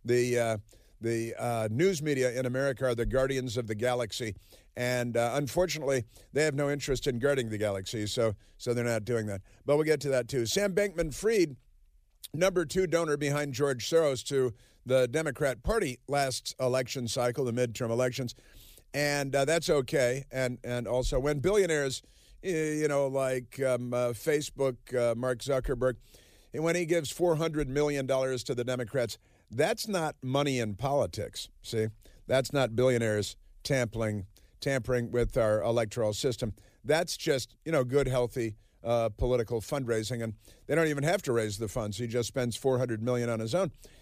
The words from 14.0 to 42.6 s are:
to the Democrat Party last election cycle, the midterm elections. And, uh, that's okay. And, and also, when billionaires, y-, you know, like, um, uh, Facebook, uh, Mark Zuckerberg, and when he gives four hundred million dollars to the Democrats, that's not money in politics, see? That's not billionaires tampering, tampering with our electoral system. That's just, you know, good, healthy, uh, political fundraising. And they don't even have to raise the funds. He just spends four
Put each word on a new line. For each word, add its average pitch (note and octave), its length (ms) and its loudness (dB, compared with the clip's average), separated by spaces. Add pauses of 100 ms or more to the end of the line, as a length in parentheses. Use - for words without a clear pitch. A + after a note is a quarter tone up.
to C3 280 0 (320)
the B2+ 220 4
Democrat C#3 560 -2
Party F#3+ 340 0 (100)
last C#3 520 -2
election B2+ 480 0
cycle, B2 360 -2
the B2 80 -2
midterm A#2+ 380 -2
elections. B2 460 -2 (580)
And, C#3+ 420 0
uh, C#3 100 4
that's D#3+ 240 2
okay. C3+ 640 2
And, B2+ 320 -2
and A#2+ 240 -4
also, B2+ 320 0
when D3 200 0
billionaires, D#3+ 640 2 (420)
y-, F#3 80 -4
you D3+ 360 0
know, C#3+ 200 2
like, C3 540 -2
um, B2 320 0
uh, B2 160 0
Facebook, C#3 680 -2 (200)
uh, A#2+ 200 2
Mark B2 240 -2
Zuckerberg, B2+ 560 0 (580)
and D3 100 -4
when E3+ 140 2
he F3+ 80 0
gives D#3+ 260 0
four E3+ 240 2
hundred D3+ 320 0
million C#3+ 380 0
dollars C3 400 0
to C3 100 -2
the A#2+ 80 0
Democrats, B2 540 -2 (340)
that's E3+ 380 0
not E3 320 0
money C3+ 380 2
in G#2+ 160 -2
politics, A#2 720 -2 (120)
see? A2 260 -2 (400)
That's C3 260 2
not A#2 240 2
billionaires A2+ 580 2 (280)
tampering, A2 640 -2 (340)
tampering B2 500 -2
with A#2+ 240 0
our G#2+ 260 4
electoral A2+ 520 0
system. A#2+ 400 -2 (320)
That's D#3+ 320 2
just, C#3 380 -2 (100)
you D#3+ 80 -2
know, C3+ 100 4
good, B2+ 240 2
healthy, B2 480 -2 (300)
uh, A2+ 240 2
political A#2+ 500 2
fundraising. A#2 640 -2
And A2 120 -4 (320)
they C#3+ 80 2
don't D#3+ 120 4
even C#3+ 160 0
have F3+ 200 4
to B2+ 100 2
raise G#2+ 240 2
the A2 100 -2
funds. G#2+ 300 -4
He A#2+ 100 -4
just A#2 220 -2
spends A#2+ 260 -2
four C3 220 2